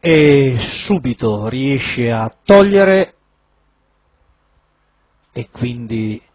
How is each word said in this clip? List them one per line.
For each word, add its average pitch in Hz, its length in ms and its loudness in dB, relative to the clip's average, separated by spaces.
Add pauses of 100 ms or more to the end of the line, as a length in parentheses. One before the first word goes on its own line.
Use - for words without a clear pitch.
E 147 560 4 (280)
subito 117 640 -4
riesce 123 640 -4
a 110 200 -4 (120)
togliere 196 720 4 (2250)
e 120 180 -12
quindi 113 720 -8 (120)